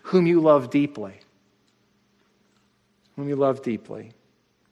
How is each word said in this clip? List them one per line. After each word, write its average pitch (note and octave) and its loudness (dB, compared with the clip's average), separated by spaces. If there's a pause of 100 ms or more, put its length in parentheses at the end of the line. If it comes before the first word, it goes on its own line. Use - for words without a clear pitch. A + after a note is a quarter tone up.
whom F3+ 2
you E3+ 4
love D3 4
deeply. C#3+ -4 (2000)
Whom C#3+ -10
you C#3+ -6
love C3+ 0
deeply. A2 -10 (580)